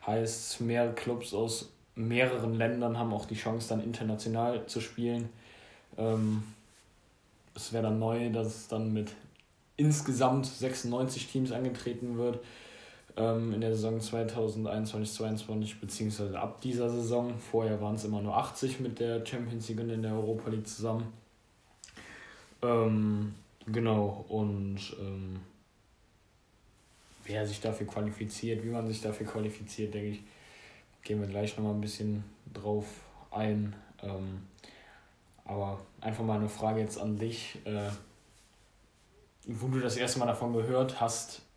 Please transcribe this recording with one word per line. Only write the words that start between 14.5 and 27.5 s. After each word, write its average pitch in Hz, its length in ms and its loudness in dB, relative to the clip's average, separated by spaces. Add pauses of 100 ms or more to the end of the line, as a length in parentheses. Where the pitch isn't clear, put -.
zweiundzwanzig, 107 680 -2
beziehungsweise 104 600 -2
ab - 220 -6
dieser 120 260 2
Saison. 120 500 2
Vorher 113 440 2
waren's 107 220 0
immer 104 180 0
nur 101 120 0
achtzig 127 460 0
mit 120 200 -2
der 117 260 2
Champions 117 420 -4
League 113 120 -2
und 117 100 0
in 110 100 0
der 110 140 0
Europa 110 340 0
League 107 180 -2
zusammen. 113 460 -2 (1500)
Ähm, 107 720 4 (320)
genau, 107 600 2
und, 101 500 0 (200)
ähm, 95 420 -6 (1800)
wer 104 220 0
sich 104 140 -4